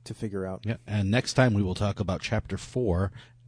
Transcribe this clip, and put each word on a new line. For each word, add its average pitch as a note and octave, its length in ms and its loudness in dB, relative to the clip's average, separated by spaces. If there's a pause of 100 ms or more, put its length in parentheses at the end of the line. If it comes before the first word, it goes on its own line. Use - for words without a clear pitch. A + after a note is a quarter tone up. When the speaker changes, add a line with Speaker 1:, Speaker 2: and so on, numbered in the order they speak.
Speaker 1:
to G#2+ 100 -10
figure G2 320 -6
out. F#2+ 180 -8
Speaker 2:
Yeah, A2 120 -2 (100)
and G2+ 240 0
next A#2+ 240 2
time B2+ 200 6
we G2+ 80 4
will F#2 120 0
talk G2+ 260 0
about F2+ 200 -2
chapter - 380 -2
four, G2 540 0 (360)